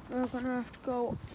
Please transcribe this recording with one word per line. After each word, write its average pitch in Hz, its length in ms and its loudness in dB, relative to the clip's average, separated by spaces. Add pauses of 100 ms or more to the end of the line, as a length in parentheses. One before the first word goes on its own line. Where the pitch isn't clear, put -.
(100)
We're 247 160 4
gonna 254 300 0
have 240 160 -2
to - 80 -14
go 240 360 2 (180)